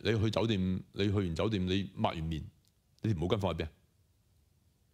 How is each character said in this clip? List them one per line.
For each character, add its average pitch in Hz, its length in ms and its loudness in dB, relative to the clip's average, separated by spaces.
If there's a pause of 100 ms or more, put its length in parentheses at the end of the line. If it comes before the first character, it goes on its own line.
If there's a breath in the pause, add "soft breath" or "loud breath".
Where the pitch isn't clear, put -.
你 110 160 2
去 110 120 2
酒 104 160 0
店， 92 360 0 (100)
你 98 120 0
去 104 80 2
完 95 220 0
酒 92 140 0
店， 98 180 0
你 95 280 0
抹 110 160 0
完 - 120 -6
面， 80 200 -4 (600)
你 110 100 2
條 85 80 -2
毛 85 80 0
巾 110 100 2
放 92 160 0
喺 80 40 -6
邊 82 80 -2
啊？ - 40 -12 (1200)